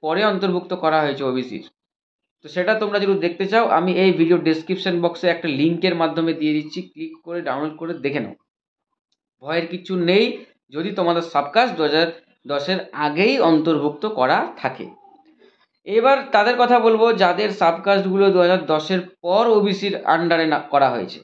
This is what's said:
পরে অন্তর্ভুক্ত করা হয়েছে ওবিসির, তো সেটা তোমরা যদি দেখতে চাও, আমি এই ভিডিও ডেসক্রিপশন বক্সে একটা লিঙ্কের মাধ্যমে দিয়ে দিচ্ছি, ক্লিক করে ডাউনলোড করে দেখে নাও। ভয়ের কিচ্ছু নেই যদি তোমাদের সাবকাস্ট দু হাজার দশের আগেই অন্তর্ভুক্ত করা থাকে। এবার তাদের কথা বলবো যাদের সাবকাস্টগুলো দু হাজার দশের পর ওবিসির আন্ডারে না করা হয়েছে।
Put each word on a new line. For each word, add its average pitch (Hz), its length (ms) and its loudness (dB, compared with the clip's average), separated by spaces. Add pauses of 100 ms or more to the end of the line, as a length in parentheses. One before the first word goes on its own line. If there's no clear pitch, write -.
পরে 170 240 -2
অন্তর্ভুক্ত 185 500 -2
করা 156 260 0
হয়েছে 139 240 -2
ওবিসির, 127 400 -4 (800)
তো 151 60 -20
সেটা 180 260 -2
তোমরা 202 240 -2
যদি 196 200 0
দেখতে 170 280 -2
চাও, 220 220 2
আমি 180 240 0
এই 185 200 4
ভিডিও 165 260 2
ডেসক্রিপশন 170 600 -2
বক্সে 170 280 -2
একটা 170 200 -2
লিঙ্কের 170 460 0
মাধ্যমে 165 380 -2
দিয়ে 151 200 -2
দিচ্ছি, 151 300 -6
ক্লিক 160 300 -14 (120)
করে 170 180 -10
ডাউনলোড 147 340 -6
করে 165 180 -10
দেখে 139 260 -4
নাও। 104 140 -10 (1080)
ভয়ের 165 260 -4
কিচ্ছু 185 300 -8
নেই 180 280 2 (460)
যদি 170 220 -6
তোমাদের 170 300 0
সাবকাস্ট 175 540 0
দু 160 60 -2
হাজার 156 240 2 (400)
দশের 143 320 -4 (140)
আগেই 175 480 0
অন্তর্ভুক্ত 156 640 0
করা 156 320 0 (180)
থাকে। - 300 -8 (960)
এবার 240 340 2 (140)
তাদের 226 260 4
কথা 240 200 6
বলবো 226 340 4
যাদের 190 380 2
সাবকাস্টগুলো 190 800 2
দু 180 80 4
হাজার 175 280 4
দশের 160 340 -2 (220)
পর 208 260 2
ওবিসির 202 460 2 (100)
আন্ডারে 165 420 2
না 147 120 0
করা 139 320 2
হয়েছে। 98 340 -6